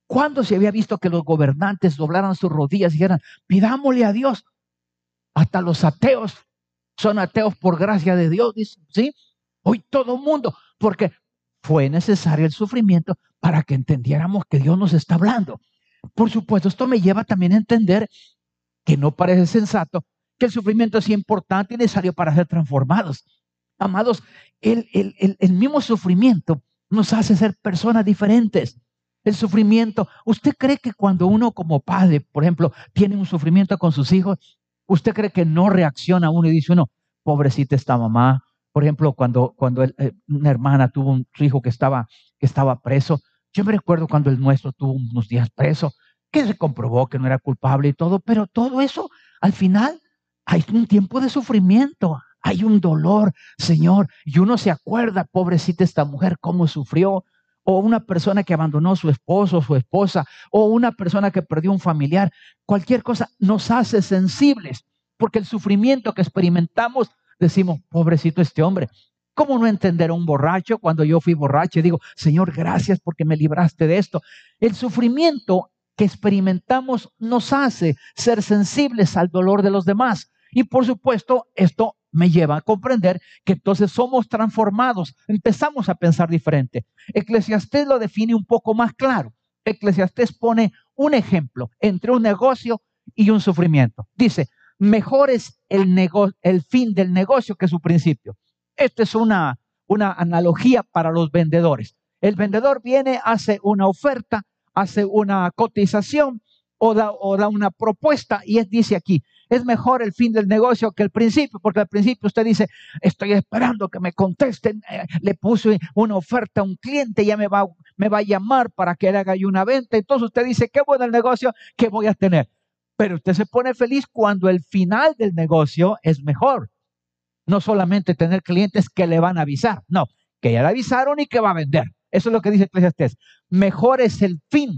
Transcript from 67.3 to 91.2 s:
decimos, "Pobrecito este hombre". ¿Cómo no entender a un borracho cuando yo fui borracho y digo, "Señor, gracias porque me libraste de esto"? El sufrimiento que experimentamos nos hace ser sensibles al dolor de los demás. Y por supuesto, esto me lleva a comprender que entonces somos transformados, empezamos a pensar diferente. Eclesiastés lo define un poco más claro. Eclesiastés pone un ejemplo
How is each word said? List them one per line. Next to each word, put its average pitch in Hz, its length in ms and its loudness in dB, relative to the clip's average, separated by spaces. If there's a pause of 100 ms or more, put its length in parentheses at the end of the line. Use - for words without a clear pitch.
decimos, 175 480 0
"Pobrecito 165 540 0
este 151 200 -2
hombre". 175 280 -2 (440)
¿Cómo 285 240 0
no 226 100 2
entender 175 420 0
a 165 40 -4
un 170 120 -4
borracho 165 540 -2
cuando 160 260 -2
yo 160 160 2
fui 175 120 2
borracho 147 460 0
y - 20 2
digo, 170 200 0 (160)
"Señor, 165 360 2
gracias 180 460 -2
porque 165 240 -8
me 156 140 0
libraste 156 500 0
de 175 120 2
esto"? 170 220 -4 (380)
El 220 160 0
sufrimiento 240 960 -2 (240)
que 214 100 2
experimentamos 202 1120 -2
nos 233 360 -4
hace 233 420 -2 (200)
ser 226 280 -2
sensibles 208 760 0
al 175 120 0
dolor 185 320 0
de 196 100 2
los 196 140 -2
demás. 202 460 -2 (200)
Y 240 140 0
por 254 200 0
supuesto, 247 720 -2
esto 202 400 0 (160)
me 175 180 2
lleva 156 280 2
a 156 40 -8
comprender 202 600 -2 (220)
que 196 100 0
entonces 196 380 0
somos 247 380 -2
transformados, 214 840 -2 (120)
empezamos 233 640 -2
a 175 60 0
pensar 170 340 0
diferente. 147 560 -2 (280)
Eclesiastés 220 720 -2
lo 269 120 2
define 220 360 -2
un 208 100 -2
poco 220 280 -2
más 226 200 -2
claro. 226 400 -4 (320)
Eclesiastés 202 680 -2
pone 226 380 0 (240)
un 294 180 0
ejemplo 151 560 -2 (100)